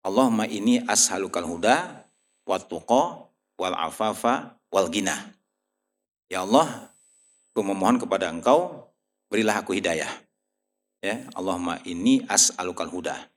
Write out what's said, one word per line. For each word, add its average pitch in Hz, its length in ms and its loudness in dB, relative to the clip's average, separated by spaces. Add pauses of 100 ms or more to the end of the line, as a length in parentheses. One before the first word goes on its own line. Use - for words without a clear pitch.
"Allahumma 110 460 2
inni 120 340 2
as'alukal 95 640 0
huda, 113 560 0 (400)
wat 190 240 -2
tuqa, 127 560 0 (320)
wal 92 220 -2
afafa, 107 800 -2 (100)
wal 92 240 2
ghina." 95 220 0 (1120)
"Ya 92 180 -4
Allah, 131 480 0 (640)
aku 107 100 0
memohon 98 380 2
kepada 92 260 -2
Engkau, 127 600 0 (420)
berilah 107 300 2
aku 98 160 -2
hidayah. 82 320 -2 (880)
Ya, 110 240 -6 (160)
Allahumma 90 480 -4
inni 101 400 2
as'alukal 90 640 0
huda. 80 240 -6 (220)